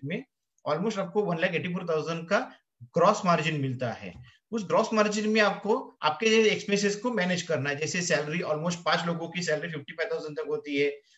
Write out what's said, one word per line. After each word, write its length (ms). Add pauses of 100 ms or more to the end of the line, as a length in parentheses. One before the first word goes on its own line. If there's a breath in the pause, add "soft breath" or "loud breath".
में 200 (440)
almost 300
आपको 240
वन 160
लाख 160
एटी 140
फ़ोर 220
थाउजेंड 380
का 240 (300 loud breath)
ग्रॉस 420
मार्जिन 360
मिलता 320
है। 220 (360 loud breath)
उस 160
ग्रॉस 260
मार्जिन 360
में 120
आपको 640
आपके 240
एक्सपेंसेस 680
को 140
मैनेज 320
करना 280
है, 60
जैसे 260
सैलरी, 360
almost 360
पांच 320
लोगों 220
की 140
सैलरी 260
फिफ्टी 240
फ़ाइव 200
थाउजेंड 240
तक 120
होती 320
है। 200 (180 soft breath)